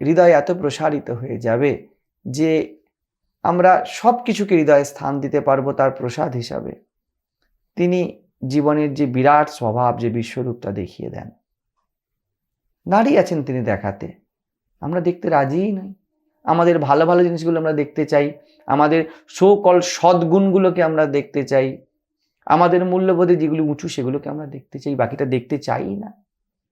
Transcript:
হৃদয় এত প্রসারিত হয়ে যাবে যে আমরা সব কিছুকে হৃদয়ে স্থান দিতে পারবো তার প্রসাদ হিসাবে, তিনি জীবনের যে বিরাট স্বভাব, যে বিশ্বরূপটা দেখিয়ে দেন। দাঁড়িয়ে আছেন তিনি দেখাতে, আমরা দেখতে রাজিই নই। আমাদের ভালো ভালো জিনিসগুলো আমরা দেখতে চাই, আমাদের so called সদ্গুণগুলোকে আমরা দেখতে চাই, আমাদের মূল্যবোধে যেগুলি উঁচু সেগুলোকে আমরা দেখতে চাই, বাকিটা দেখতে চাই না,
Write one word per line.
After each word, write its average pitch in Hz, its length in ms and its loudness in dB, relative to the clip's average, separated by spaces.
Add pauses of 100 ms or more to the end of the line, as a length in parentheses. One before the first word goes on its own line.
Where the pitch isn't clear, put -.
হৃদয় 170 300 6
এত 151 200 4
প্রসারিত 151 600 -4
হয়ে 117 280 -8
যাবে 120 480 0 (380)
যে 156 520 -2 (680)
আমরা 180 460 4
সব 240 360 0
কিছুকে 196 320 0
হৃদয়ে 147 280 4
স্থান 139 360 -6
দিতে 139 200 -2
পারবো 135 320 0
তার 135 180 0
প্রসাদ 131 460 -6
হিসাবে, 67 360 -8 (1040)
তিনি 175 460 -2 (240)
জীবনের 147 480 0
যে 147 120 0
বিরাট 143 440 0
স্বভাব, 120 480 -2
যে 117 120 -4
বিশ্বরূপটা 117 600 -8
দেখিয়ে - 380 -10
দেন। - 200 -14 (1600)
দাঁড়িয়ে 226 300 2
আছেন 175 260 0
তিনি 127 160 -4
দেখাতে, 104 520 -4 (680)
আমরা 170 200 -4
দেখতে 175 280 -4
রাজিই 160 440 0
নই। 190 220 -10 (500)
আমাদের 170 340 2
ভালো 147 280 2
ভালো 175 180 4
জিনিসগুলো 165 360 -2
আমরা 156 120 -2
দেখতে 147 340 -4
চাই, 147 260 0 (340)
আমাদের 151 380 2 (360)
so 185 60 6
called 190 340 6
সদ্গুণগুলোকে 180 1000 2
আমরা 156 240 2
দেখতে 143 380 -2
চাই, 135 400 -2 (640)
আমাদের 175 380 4
মূল্যবোধে 180 520 2
যেগুলি 156 240 0
উঁচু 151 280 -4
সেগুলোকে 139 400 -6
আমরা 147 180 -10
দেখতে 131 320 -16
চাই, 143 160 -6
বাকিটা 123 300 -2
দেখতে 127 340 -4
চাই 131 380 -6
না, 208 160 -14 (600)